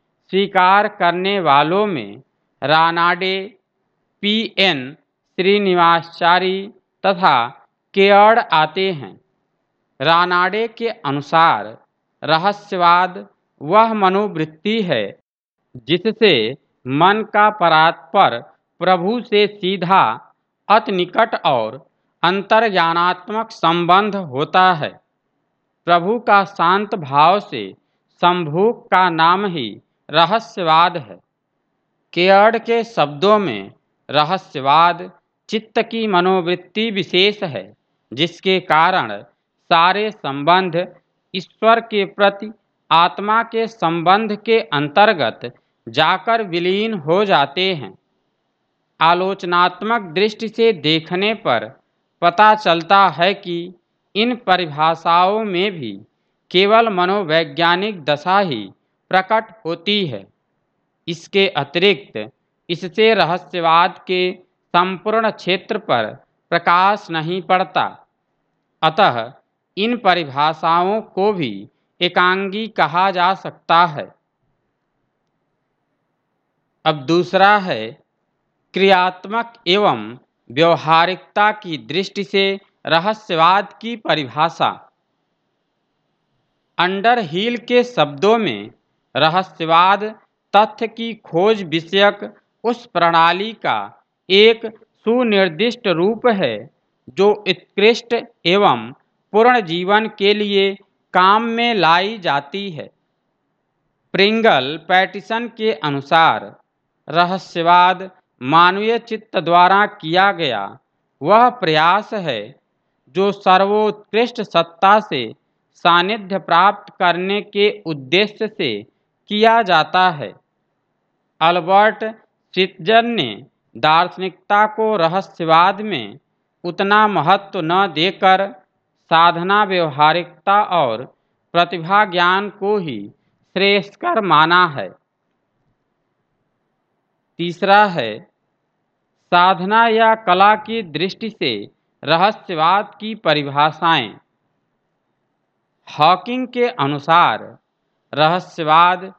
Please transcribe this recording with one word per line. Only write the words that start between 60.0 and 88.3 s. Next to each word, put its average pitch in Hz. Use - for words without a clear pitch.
है। 104
इसके 196
अतिरिक्त 151
इससे 190
रहस्यवाद 175
के 180
संपूर्ण 190
क्षेत्र 190
पर 117
प्रकाश 185
नहीं 165
पड़ता। 185
अतः 156
इन 226
परिभाषाओं 170
को 202
भी 156
एकांगी 185
कहा 180
जा 180
सकता 170
है। 135
अब 151
दूसरा 185
है 175
क्रियात्मक 190
एवं 175
व्यवहारिकता 165
की 175
दृष्टि 190
से 196
रहस्यवाद 185
की 226
परिभाषा। 151
अंडरहिल 196
के 247
शब्दों 165